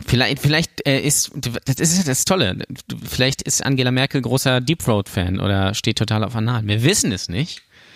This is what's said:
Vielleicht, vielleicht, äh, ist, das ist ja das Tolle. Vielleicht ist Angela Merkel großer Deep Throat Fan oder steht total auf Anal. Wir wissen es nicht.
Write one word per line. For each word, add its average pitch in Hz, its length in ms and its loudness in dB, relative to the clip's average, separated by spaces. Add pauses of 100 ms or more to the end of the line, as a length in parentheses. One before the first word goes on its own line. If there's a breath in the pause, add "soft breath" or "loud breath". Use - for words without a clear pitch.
Vielleicht, 120 360 2
vielleicht, 151 440 0
äh, 135 140 2
ist, - 340 0
das 127 460 -4
ist 165 180 2
ja 190 60 2
das 131 220 0
Tolle. 110 340 2 (500)
Vielleicht 131 320 0
ist - 240 -2
Angela 131 260 2
Merkel 131 300 0
großer 127 400 2
Deep 143 220 0
Throat 104 260 0
Fan 92 300 -2
oder 98 340 0
steht - 240 -2
total 107 280 0
auf 117 100 -8
Anal. 113 320 -2
Wir 107 160 0
wissen 175 280 2
es - 180 -4
nicht. 110 340 -6 (320 loud breath)